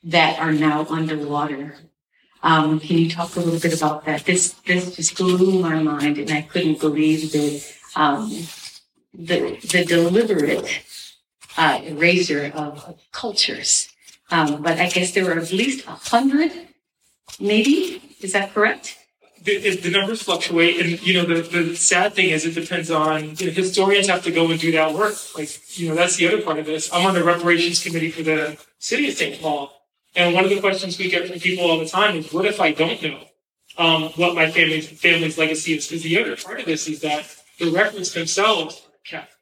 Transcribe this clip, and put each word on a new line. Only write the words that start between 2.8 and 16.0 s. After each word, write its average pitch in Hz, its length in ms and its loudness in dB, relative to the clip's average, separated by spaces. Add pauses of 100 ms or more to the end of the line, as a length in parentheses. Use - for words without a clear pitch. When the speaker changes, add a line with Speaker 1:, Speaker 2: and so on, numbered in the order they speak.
Speaker 1:
can 170 180 2
you 165 120 4
talk 170 240 -6
a 175 60 -2
little 165 180 0
bit 160 160 0
about 151 300 -2
that? 151 220 -2
This, 180 260 2 (140)
this 180 280 0
just - 220 -4
blew 185 440 4
my 160 220 0
mind, 147 360 0
and 156 120 -4
I 151 120 0
couldn't 160 380 0
believe 156 520 2
the, 147 320 0 (320)
um, 147 340 0 (840)
the, 170 440 -2 (140)
the 175 140 4
deliberate, 170 960 2 (760)
uh, 156 260 2
erasure 156 720 0
of 151 400 -10 (180)
cultures. - 760 -2 (420)
Um, 147 320 2
but 165 160 0
I 180 100 2
guess 180 240 0
there 190 120 2
were 165 140 0
at 165 140 -6
least 247 340 -2
a - 60 -14
hundred, 269 600 2 (880)